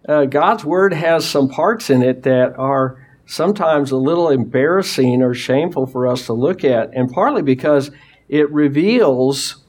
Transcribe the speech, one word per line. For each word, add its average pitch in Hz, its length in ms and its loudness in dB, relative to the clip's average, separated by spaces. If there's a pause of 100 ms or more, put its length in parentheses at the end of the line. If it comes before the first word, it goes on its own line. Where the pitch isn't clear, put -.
Uh, 147 180 2
God's 151 400 0
Word 185 280 0
has 165 320 0
some 139 220 0
parts 190 420 -2
in 127 140 4
it 127 200 -2
that 127 340 2
are 131 400 -2 (280)
sometimes 160 680 0
a 131 60 -2
little 160 320 0
embarrassing 131 920 0
or 123 100 2
shameful 135 540 -2
for 127 180 -4
us 123 200 -2
to 117 80 -4
look 147 300 -2
at, 120 300 0
and 127 180 -2
partly 226 300 0
because 139 480 0 (380)
it 147 240 0
reveals 147 1040 0 (120)